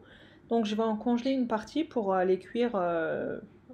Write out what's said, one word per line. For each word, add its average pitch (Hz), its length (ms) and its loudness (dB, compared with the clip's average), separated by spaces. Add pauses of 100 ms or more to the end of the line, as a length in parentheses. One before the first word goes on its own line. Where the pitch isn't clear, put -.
(500)
Donc 226 160 2
je 208 100 -2
vais 226 80 0
en 220 120 0
congeler 240 360 0
une 262 160 0
partie 226 360 -2
pour, 202 300 -2
euh, 185 100 4
les 185 160 4
cuire, 233 360 -2
euh, 165 640 0 (340)